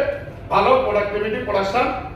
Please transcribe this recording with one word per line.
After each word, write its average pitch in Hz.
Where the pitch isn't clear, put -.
ভালো 202
প্রোডাক্টিভিটি 208
পড়াশোনা 202